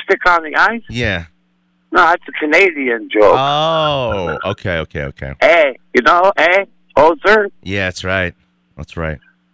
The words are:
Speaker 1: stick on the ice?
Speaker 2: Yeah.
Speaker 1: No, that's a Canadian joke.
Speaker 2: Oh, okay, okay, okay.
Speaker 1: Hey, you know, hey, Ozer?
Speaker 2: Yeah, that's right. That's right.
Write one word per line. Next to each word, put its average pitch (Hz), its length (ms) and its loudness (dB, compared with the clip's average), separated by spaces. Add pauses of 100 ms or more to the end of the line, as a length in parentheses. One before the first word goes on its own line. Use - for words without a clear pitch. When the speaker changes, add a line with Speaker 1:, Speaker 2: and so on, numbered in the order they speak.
Speaker 1:
stick 190 240 -4
on 170 160 2
the 147 120 -12
ice? 214 320 0
Speaker 2:
Yeah. 107 380 -6 (680)
Speaker 1:
No, 185 120 4
that's 170 240 2
a - 40 -18
Canadian 147 800 0
joke. 104 240 6
Speaker 2:
Oh, 139 1080 -2
okay, 95 340 -6
okay, 78 260 -8
okay. 69 360 -12
Speaker 1:
Hey, 156 360 2 (180)
you - 80 2
know, 175 340 4
hey, 180 300 2 (300)
Ozer? 180 540 4 (120)
Speaker 2:
Yeah, 98 240 -4
that's - 180 -8
right. 92 300 -2 (420)
That's - 200 -16
right. 80 220 -6 (360)